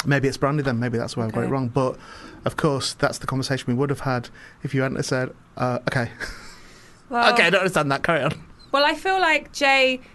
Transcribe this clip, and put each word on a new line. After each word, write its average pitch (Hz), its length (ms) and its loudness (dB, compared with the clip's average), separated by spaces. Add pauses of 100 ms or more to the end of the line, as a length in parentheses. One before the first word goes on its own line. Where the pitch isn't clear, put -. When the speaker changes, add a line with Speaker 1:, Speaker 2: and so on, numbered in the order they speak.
Speaker 1:
Maybe 139 220 2
it's 127 100 -2
brandy 143 260 0
then, 127 160 -2
maybe 117 180 -2
that's 117 200 -6
where 117 80 -2
I've 110 60 -4
got 113 100 -4
it - 40 -2
Speaker 2:
Okay. 123 80 -4
Speaker 1:
wrong. 131 160 -2
But, 127 280 0 (480)
of 131 120 -4
course, 139 360 0
that's - 240 -2
the - 100 -12
conversation 131 400 -2
we 123 60 0
would 139 160 0
have 139 120 -4
had 123 280 -4 (340)
if - 120 -6
you 131 60 2
hadn't 131 160 -2
have - 80 -4
said, 127 260 -2 (260)
uh, 123 220 -2 (100)
"Okay." 120 260 -2
<laughs> - 40 -18 (880)
Speaker 2:
Well 240 240 4
Speaker 1:
Okay, 247 140 6
I - 20 4
don't 190 120 4
understand 160 300 2
that, 135 120 0
carry 165 180 2
on. 135 120 0 (380)
Speaker 2:
Well, 285 140 4
I 311 80 4
feel 381 260 0
like 311 320 2
Jay 262 480 4 (140)